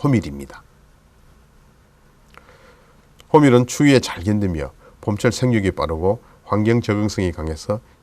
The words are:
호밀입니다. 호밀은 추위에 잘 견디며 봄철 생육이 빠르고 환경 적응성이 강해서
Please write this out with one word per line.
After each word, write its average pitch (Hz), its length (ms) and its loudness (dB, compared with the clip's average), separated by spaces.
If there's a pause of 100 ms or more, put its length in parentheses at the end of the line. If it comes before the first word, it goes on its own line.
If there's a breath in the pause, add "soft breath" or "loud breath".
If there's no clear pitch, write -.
호밀입니다. 82 600 -2 (2750 loud breath)
호밀은 127 340 6
추위에 139 340 4
잘 - 220 -8
견디며 92 500 -2 (280 loud breath)
봄철 110 320 -2
생육이 110 400 0
빠르고 80 500 -2 (220 soft breath)
환경 107 360 0
적응성이 104 520 -2
강해서 80 480 -8 (220 soft breath)